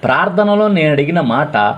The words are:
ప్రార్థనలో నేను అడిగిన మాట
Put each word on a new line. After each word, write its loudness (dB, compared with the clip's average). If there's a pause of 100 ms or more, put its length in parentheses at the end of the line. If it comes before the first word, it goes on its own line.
ప్రార్థనలో 0
నేను 2
అడిగిన 0
మాట -2 (240)